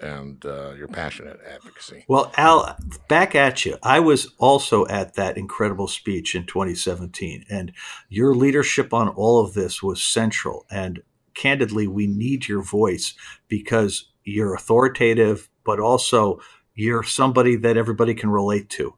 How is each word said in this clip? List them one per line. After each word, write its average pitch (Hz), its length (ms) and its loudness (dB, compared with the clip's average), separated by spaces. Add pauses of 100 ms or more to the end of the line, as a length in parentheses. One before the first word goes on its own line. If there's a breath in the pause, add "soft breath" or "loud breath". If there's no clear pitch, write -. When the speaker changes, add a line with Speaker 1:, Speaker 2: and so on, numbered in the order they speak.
Speaker 1:
and, 69 440 -14
uh, 69 300 -12
your 73 120 -16
passionate 73 580 -12
advocacy. - 600 -20
Speaker 2:
Well, 135 300 2
Al, 156 400 4 (320)
back 175 260 2
at 139 300 2
you. - 180 -6
I 131 160 4
was 160 300 4 (100)
also 127 480 4
at 98 280 -6
that 95 240 -4
incredible 98 500 -4
speech - 480 -6
in 87 80 -6
twenty 92 320 -4
seventeen, 87 760 -8
and 92 220 -8 (380 loud breath)
your 120 220 2
leadership 135 600 2
on 117 140 2
all 113 320 4
of 95 140 -2
this 92 280 -4
was 95 200 -4
central. - 680 -2
And 92 320 -8 (320)
candidly, 110 540 0
we 101 180 -2
need 117 400 -4
your 101 160 -4
voice 98 520 -2 (340 loud breath)
because 107 600 -2 (140)
you're 101 320 -4
authoritative, 113 920 2 (160)
but 104 160 -2
also 110 600 2 (340 loud breath)
you're 113 280 -2
somebody 123 540 2
that 113 220 2
everybody 113 340 0
can 110 160 -4
relate 101 400 0
to. - 300 -6